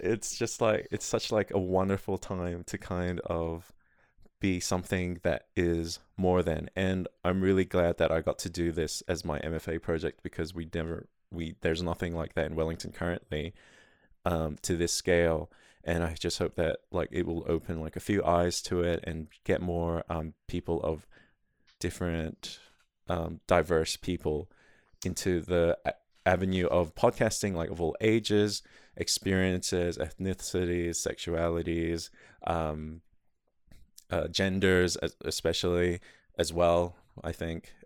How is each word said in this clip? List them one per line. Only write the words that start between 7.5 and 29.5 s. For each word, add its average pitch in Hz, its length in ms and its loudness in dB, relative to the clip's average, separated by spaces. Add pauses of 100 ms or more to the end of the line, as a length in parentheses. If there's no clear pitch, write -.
glad 85 340 2
that 80 140 4
I 82 80 2
got - 200 -2
to 90 100 -6
do 85 240 -2
this 78 340 -4
as 82 160 -2
my 76 160 -4
M 80 140 -4
F 80 160 -6
A 82 100 -2
project 82 420 -2
because 82 320 -6
we 82 200 -8
never, 82 340 -6 (240)
we, 82 300 -6
there's 82 200 2
nothing 85 320 -2
like 82 200 -6
that 78 140 0
in 80 100 -8
Wellington 80 340 -2
currently, 85 640 -4 (720)
um, 80 380 0
to 90 120 0
this 85 160 2
scale. 85 580 2 (360)
And 85 180 0
I 82 160 -2
just - 200 -2
hope - 160 -2
that, 80 240 0 (120)
like, 87 220 0
it 87 120 0
will 82 220 -4
open, 82 320 0
like, 80 160 -6
a - 60 -8
few 101 240 2
eyes 87 380 4
to 87 180 0
it 85 260 2
and 80 200 -6 (180)
get 90 160 2
more, 85 480 -2
um, 80 240 -4 (160)
people 85 340 -2
of 78 240 -4 (720)
different, 85 800 -4 (480)
um, 85 380 -4
diverse 82 520 4
people 80 520 -4 (560)
into 90 340 0
the 85 460 2
a-, - 80 0 (320)
avenue 92 420 2
of 85 280 2
podcasting, 110 580 2
like, 82 160 -2
of 82 100 -8
all 80 220 0
ages, 104 640 2 (340)
experiences, 92 1000 0